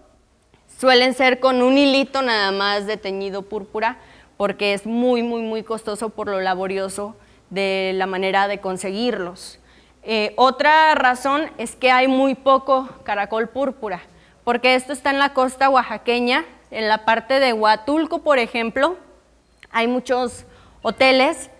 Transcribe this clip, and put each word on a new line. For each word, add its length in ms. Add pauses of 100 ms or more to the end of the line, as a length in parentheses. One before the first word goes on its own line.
(760)
suelen 360
ser 260
con 220
un 160
hilito 440
nada 300
más 340
de 120
teñido 440
púrpura, 560 (400)
porque 360
es 120
muy, 380
muy, 180
muy 220
costoso 460
por 180
lo 120
laborioso 760 (340)
de 460
la 100
manera 420
de 120
conseguirlos. 1000 (440)
Eh, 340
otra 580
razón 600
es 180
que 160
hay 160
muy 280
poco 520 (160)
caracol 460
púrpura, 520 (420)
porque 320
esto 180
está 160
en 100
la 140
costa 360
oaxaqueña, 760 (240)
en 180
la 160
parte 360
de 140
Huatulco, 680
por 200
ejemplo, 580 (760)
hay 160
muchos 580 (360)
hoteles 680 (100)